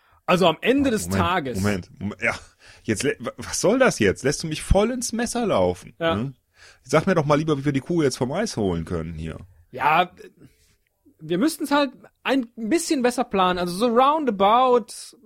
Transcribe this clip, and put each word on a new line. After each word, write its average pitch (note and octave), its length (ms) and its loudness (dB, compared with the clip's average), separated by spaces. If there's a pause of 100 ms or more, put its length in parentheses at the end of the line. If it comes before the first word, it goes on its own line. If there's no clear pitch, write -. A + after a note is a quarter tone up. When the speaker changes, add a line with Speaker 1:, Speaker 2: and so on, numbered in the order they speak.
(260)
Speaker 1:
also F3+ 200 4
am D#3+ 140 2
Ende C4+ 300 2
Speaker 2:
Ah, - 20 -2
Speaker 1:
des F3+ 160 -4
Speaker 2:
Moment, B2+ 180 0
Speaker 1:
Tages C#3 360 -2
Speaker 2:
Moment, G2 380 -2
Moment, G2 200 -8
ja. A2+ 140 0 (480)
Jetzt A2 220 -2
lä-, C3+ 160 0
wa-, B2 180 -8
was - 240 -8
soll G#3 160 2
das B3 200 2
jetzt? F#2 260 2
Lässt C#3+ 180 -2
du E3+ 40 -8
mich D#3 160 -8
voll G#3 280 4
ins B3+ 220 -6
Messer A#3 340 -4
laufen, F#2 520 0
Speaker 1:
Ja. E3 180 0
Speaker 2:
ne? B2+ 180 -6 (480)
Sag D3+ 240 0
mir F#3+ 80 2
doch D#3+ 100 2
mal D3 120 2
lieber, D#3 200 0
wie C#3 80 -6
wir D3 80 0
die C3 80 0
Kuh E3+ 220 -2
jetzt C3+ 160 0
vom B2+ 140 -2
Eis G#3 260 -4
holen F2 260 0
können E2 300 -6
hier. D#2+ 240 -10 (320)
Speaker 1:
Ja, D#3 420 0 (1080)
wir D#3+ 180 -4
müssten's D#4 320 0
halt C#4+ 220 0 (320)
ein A#3+ 320 0
bisschen C4 460 -2
besser A#3+ 220 0
planen. F3+ 340 0
Also F3 160 -4
so G#3 120 0
roundabout, B3 1000 2 (380)